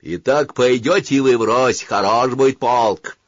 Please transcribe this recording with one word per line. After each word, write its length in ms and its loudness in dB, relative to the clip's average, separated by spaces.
И 160 -10
так 380 -2
пойдете 640 0
вы 160 4
врозь, 460 0
хорош 520 -2
будет 260 0
полк. 560 -2